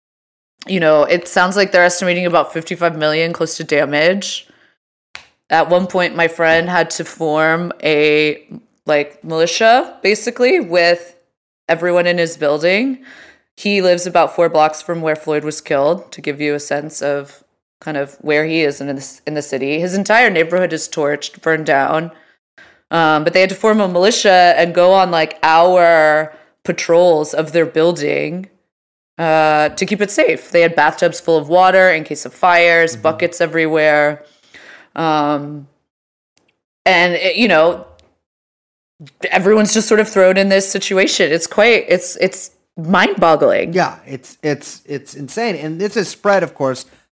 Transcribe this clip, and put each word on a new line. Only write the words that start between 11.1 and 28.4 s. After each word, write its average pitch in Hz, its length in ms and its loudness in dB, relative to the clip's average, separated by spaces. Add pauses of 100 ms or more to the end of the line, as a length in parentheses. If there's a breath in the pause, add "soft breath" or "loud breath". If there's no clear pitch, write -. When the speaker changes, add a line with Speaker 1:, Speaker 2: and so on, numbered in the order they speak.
Speaker 1:
everyone 175 380 0
in 175 100 0
his 165 200 -4
building. 180 680 -2 (540 loud breath)
He 202 240 -2
lives 180 240 0
about 170 300 0
four 170 140 2
blocks 156 320 0
from 170 200 -8
where 156 140 -2
Floyd 151 280 -4
was 151 180 -8
killed, 151 500 -2
to - 100 -18
give 147 180 -8
you 147 140 -4
a 147 60 -6
sense 147 420 -8
of 143 420 -6 (380)
kind 151 160 -10
of 143 240 -8
where 151 240 0
he 160 160 -2
is 143 180 -2
in 139 80 -10
the, 135 380 -12
in 151 80 -10
the 147 80 -6
city. 139 380 -6
His 180 140 -4
entire 214 360 2
neighborhood 170 440 -2
is 156 140 -6
torched, 147 540 -6
burned 156 240 -2
down. 156 460 0 (800 soft breath)
Um, 156 360 2
but 170 80 0
they 185 80 4
had 190 80 2
to 185 60 -10
form 214 260 2
a 196 60 0
militia 180 680 4
and 170 180 0
go 175 200 4
on, 190 180 2
like, 160 320 -2
hour 165 920 4 (300 loud breath)
patrols 165 720 2
of 156 180 -4
their 165 140 2
building, 156 840 -2 (680)